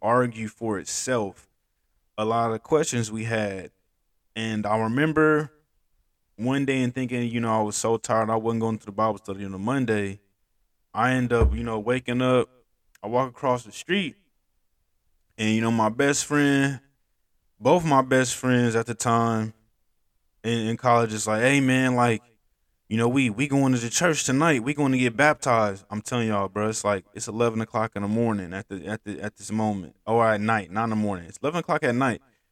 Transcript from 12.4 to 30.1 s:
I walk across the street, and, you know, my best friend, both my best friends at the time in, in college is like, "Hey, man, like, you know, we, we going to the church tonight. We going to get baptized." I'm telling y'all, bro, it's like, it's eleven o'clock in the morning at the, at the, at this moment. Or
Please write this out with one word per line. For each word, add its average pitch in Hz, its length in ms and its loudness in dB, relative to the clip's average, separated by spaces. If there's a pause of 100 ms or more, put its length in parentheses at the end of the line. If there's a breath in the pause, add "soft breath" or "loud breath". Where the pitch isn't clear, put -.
I 101 60 -10
walk 123 240 -2
across 123 320 -2
the 110 80 -20
street, 175 460 -4 (1200)
and, 110 180 0
you 110 60 2
know, 113 100 0
my 110 180 2
best 135 360 0
friend, 139 560 2 (800)
both 156 240 4
my 139 180 6
best 127 320 2
friends 123 400 2
at 113 120 0
the 120 80 -6
time 113 600 0 (880)
in, 113 240 -2
in 113 100 -2
college 117 360 4
is 107 120 -4
like, 107 180 0
"Hey, 139 180 4
man, 131 340 2
like, 120 280 2 (680)
you 107 80 -2
know, 117 100 2
we, 123 240 2
we 113 160 -2
going 135 260 2
to 127 60 2
the 117 100 -4
church 160 360 0
tonight. 135 400 2
We 143 100 -2
going 143 160 0
to 131 80 2
get 123 180 0
baptized." 113 720 2
I'm 104 120 -6
telling 120 240 -2
y'all, 101 220 0
bro, 104 200 -2
it's 110 140 -4
like, 101 220 0 (100)
it's 104 140 -10
eleven 113 320 0
o'clock 110 340 -4
in 101 80 -8
the 101 60 -2
morning 107 440 -2
at 98 160 -8
the, 92 180 -10
at 104 180 -8
the, 92 160 -10
at 104 160 -10
this 101 160 -16
moment. 104 420 -2 (100)
Or 113 220 2